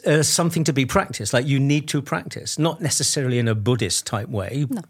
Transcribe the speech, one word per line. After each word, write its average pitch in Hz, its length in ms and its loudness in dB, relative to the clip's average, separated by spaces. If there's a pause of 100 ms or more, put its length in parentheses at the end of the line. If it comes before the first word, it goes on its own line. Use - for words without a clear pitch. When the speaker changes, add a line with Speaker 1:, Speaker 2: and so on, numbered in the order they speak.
Speaker 1:
uh, 156 160 6
something 165 400 2
to 143 100 2
be 131 140 2
practiced, - 460 -2
like, 127 120 2
you 139 140 2
need 147 300 2
to 147 120 0
practice, - 560 -6
not 160 240 0
necessarily 131 560 0
in 117 100 2
a 113 60 2
Buddhist 110 540 0
type 104 200 -4
way. 113 440 -4
Speaker 2:
No. 226 180 -4